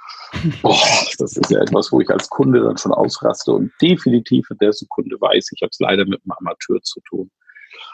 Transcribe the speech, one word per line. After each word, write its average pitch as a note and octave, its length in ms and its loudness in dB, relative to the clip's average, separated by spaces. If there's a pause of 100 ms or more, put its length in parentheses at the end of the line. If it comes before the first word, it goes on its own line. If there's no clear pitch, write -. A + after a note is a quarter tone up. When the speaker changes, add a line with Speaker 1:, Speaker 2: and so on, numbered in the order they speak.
(320)
Speaker 1:
<laughs> - 300 -4
Speaker 2:
Boah, - 440 2 (120)
das - 180 -4
ist - 140 -2
ja - 100 4
etwas, - 320 2
wo B2+ 80 6
ich - 100 0
als - 180 0
Kunde B2+ 340 4
dann A2 160 0
schon - 140 -2
ausraste - 600 0
und - 280 0
definitiv B2+ 720 2
in - 80 -12
der G#2 140 4
Sekunde - 480 -8
weiß, G#2 340 0
ich - 80 -8
hab's - 180 -8
leider G2 260 2
mit F#2+ 160 -4
einem F#2 100 -10
Amateur - 500 -6
zu - 180 -10
tun. F#2+ 300 -10 (640)